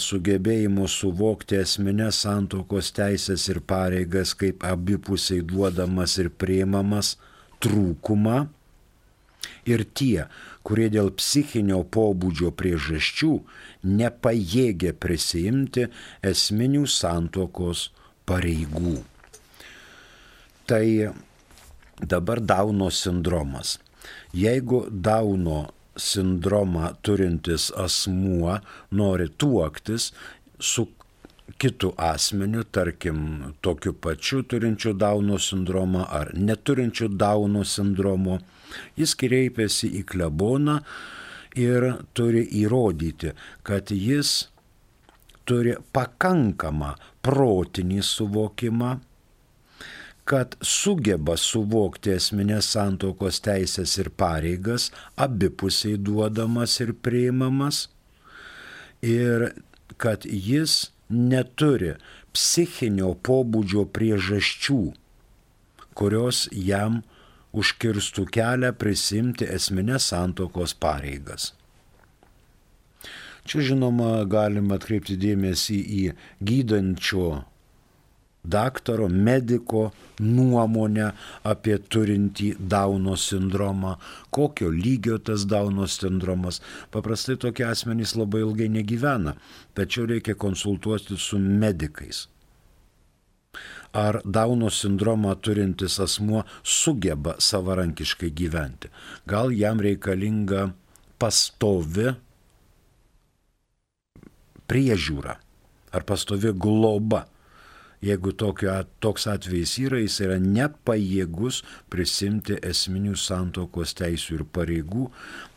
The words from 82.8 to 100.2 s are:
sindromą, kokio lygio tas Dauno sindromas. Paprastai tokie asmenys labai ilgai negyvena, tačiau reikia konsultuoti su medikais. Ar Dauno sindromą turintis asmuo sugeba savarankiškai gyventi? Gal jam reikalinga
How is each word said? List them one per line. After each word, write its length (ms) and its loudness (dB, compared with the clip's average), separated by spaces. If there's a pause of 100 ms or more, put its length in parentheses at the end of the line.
sindromą, 800 -2 (340)
kokio 400 0
lygio 480 0
tas 260 -4
Dauno 420 0
sindromas. 760 -2 (300)
Paprastai 460 -4
tokie 300 -2
asmenys 480 -2
labai 300 0
ilgai 260 0
negyvena, 640 0 (380)
tačiau 360 -2
reikia 260 -2
konsultuoti 840 -2
su 220 -2
medikais. 880 0 (1700)
Ar 300 0
Dauno 460 2
sindromą 640 0
turintis 640 0
asmuo 440 0 (200)
sugeba 760 0
savarankiškai 880 0
gyventi? 640 -4 (340)
Gal 260 0
jam 300 2
reikalinga 840 0 (500)